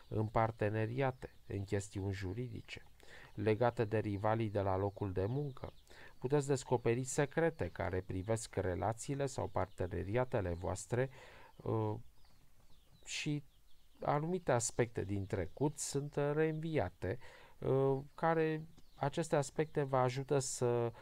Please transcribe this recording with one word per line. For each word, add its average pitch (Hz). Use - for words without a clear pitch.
în 107
parteneriate, 113
în 101
chestiuni 98
juridice, 104
legate 110
de 107
rivalii 107
de 101
la 98
locul 98
de 95
muncă. 135
Puteți 139
descoperi 127
secrete 156
care 92
privesc 95
relațiile 104
sau 98
parteneriatele 92
voastre, 92
uh, 110
și -
anumite 160
aspecte 117
din 98
trecut 104
sunt 143
reînviate, 151
uh, 135
care 160
aceste 156
aspecte 151
vă 135
ajută 131
să 120